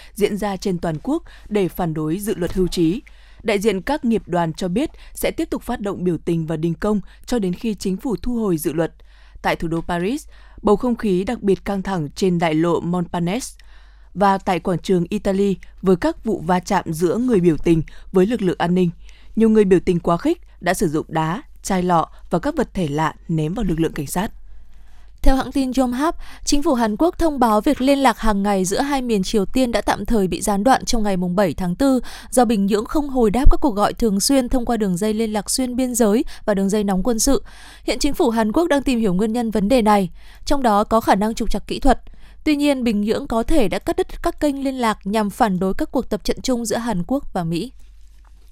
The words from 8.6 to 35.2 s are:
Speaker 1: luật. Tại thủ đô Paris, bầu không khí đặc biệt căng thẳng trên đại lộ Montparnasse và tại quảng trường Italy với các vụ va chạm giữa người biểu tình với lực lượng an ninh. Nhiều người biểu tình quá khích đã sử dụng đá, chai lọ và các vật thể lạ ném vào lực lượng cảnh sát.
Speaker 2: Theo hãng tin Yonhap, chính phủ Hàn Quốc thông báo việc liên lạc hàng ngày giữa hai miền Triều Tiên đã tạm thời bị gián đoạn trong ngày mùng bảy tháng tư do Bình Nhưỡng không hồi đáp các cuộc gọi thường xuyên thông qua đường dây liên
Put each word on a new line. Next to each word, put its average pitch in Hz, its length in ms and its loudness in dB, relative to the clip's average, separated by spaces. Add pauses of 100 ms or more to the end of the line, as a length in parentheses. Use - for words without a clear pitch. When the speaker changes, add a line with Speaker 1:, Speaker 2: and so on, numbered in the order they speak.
Speaker 1:
luật. 160 200 -2 (480)
Tại 170 140 0
thủ 170 120 -6
đô 165 140 -2
Paris, 180 460 -4 (340)
bầu 208 140 4
không 240 200 -2
khí 185 280 0
đặc 202 180 -6
biệt 196 240 0
căng 202 160 -4
thẳng 180 340 -4
trên 180 240 2
đại 165 140 0
lộ 165 260 2
Montparnasse 175 800 -4 (560)
và 196 240 2
tại 190 220 -2
quảng 175 200 -2
trường 180 300 0
Italy 196 480 0 (240)
với 185 140 4
các 302 280 -2
vụ 220 220 -2
va 180 140 2
chạm 175 240 0 (100)
giữa 165 240 0
người 240 220 2
biểu 170 180 4
tình 165 260 2 (280)
với 185 140 4
lực 226 160 -2
lượng 185 180 0
an 175 160 2
ninh. 180 140 2 (460)
Nhiều 220 140 4
người 214 160 6
biểu 185 200 6
tình 175 140 2
quá 170 180 0
khích 320 240 -2 (200)
đã 175 120 2
sử 190 140 0
dụng 151 220 -2
đá, 160 320 -2 (220)
chai 185 200 0
lọ 175 260 2 (200)
và 175 100 0
các 285 160 -4
vật 226 180 -2
thể 180 140 -2
lạ 151 260 -2 (140)
ném 156 260 -2
vào 226 120 -4
lực 165 140 -2
lượng 160 140 -2
cảnh 143 140 -6
sát. 190 240 -4 (880)
Speaker 2:
Theo - 140 10
hãng 262 160 -2
tin 262 260 0
Yonhap, 262 380 0 (280)
chính 294 200 0
phủ 320 100 2
Hàn 226 240 0
Quốc 339 220 0
thông 294 200 0
báo 214 220 4
việc 285 200 0
liên 277 180 4
lạc 254 200 2
hàng 208 240 2
ngày 196 220 2
giữa 185 140 -2
hai 277 220 0
miền 220 220 0
Triều 196 220 0
Tiên 254 260 0
đã 208 100 0
tạm - 240 -2
thời 202 220 2
bị 170 140 -4
gián 202 220 0
đoạn 254 220 4
trong 220 180 0
ngày 202 140 0
mùng 180 180 -2
bảy 185 180 2
tháng 180 220 -4
tư 269 240 2 (300)
do 247 160 4
Bình 214 200 2
Nhưỡng 208 200 0
không 294 240 -2
hồi 233 220 2
đáp 247 200 8
các - 100 6
cuộc 247 140 2
gọi 202 180 2
thường 202 260 0
xuyên 262 300 2
thông 247 160 0
qua 240 120 0
đường 196 200 0
dây 214 160 0
liên 214 200 -2